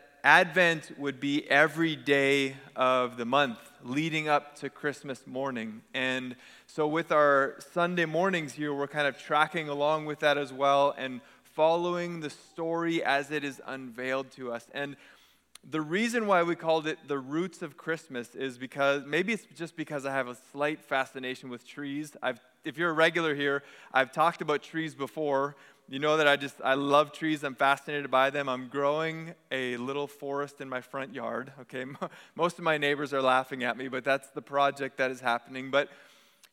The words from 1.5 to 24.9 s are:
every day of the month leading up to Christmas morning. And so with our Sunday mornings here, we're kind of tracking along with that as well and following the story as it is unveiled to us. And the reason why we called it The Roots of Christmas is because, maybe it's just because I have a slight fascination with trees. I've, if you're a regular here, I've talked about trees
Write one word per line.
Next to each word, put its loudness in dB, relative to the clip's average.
every 4
day 2
of 2
the -4
month 2
leading -2
up 0
to -10
Christmas -8
morning. -6
And -4
so -2
with -2
our 4
Sunday 0
mornings 0
here, -4
we're -4
kind 0
of -4
tracking 0
along 0
with -8
that 4
as -4
well 4
and -8
following 0
the -8
story -4
as 0
it -2
is -8
unveiled -6
to -10
us. -10
And -6
the -2
reason 0
why 6
we 0
called 0
it -2
The -2
Roots -6
of -12
Christmas -8
is -6
because, 0
maybe 0
it's -6
just -10
because -6
I -4
have -2
a -10
slight -2
fascination -4
with -12
trees. -10
I've, -2
if -8
you're 0
a 0
regular 4
here, 0
I've 2
talked 2
about 0
trees -6